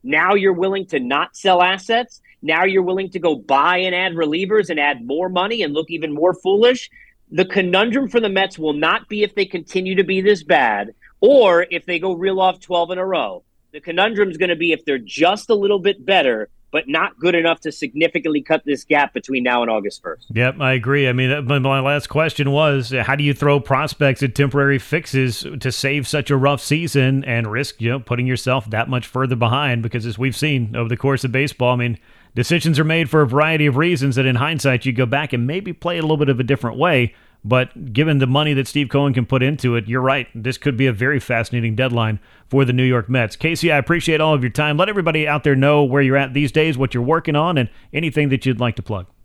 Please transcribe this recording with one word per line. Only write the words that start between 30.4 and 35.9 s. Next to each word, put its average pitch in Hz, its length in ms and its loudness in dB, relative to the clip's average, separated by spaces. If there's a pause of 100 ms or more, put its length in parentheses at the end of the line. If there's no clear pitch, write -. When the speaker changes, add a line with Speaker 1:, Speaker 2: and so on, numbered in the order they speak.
Speaker 2:
over 117 140 -2
the 120 80 -2
course 139 260 0
of 123 80 -2
baseball, 127 420 0
I 123 40 0
mean, 120 200 -4 (380)
decisions 160 420 0
are 160 60 2
made 160 260 0
for 156 120 4
a 135 60 4
variety 151 380 2
of 135 100 2
reasons 139 400 0
that 131 120 2
in 131 80 2
hindsight 139 500 0
you 131 80 -2
go 123 140 0
back 139 260 -2
and 120 140 -2
maybe 185 260 -6
play 175 240 -6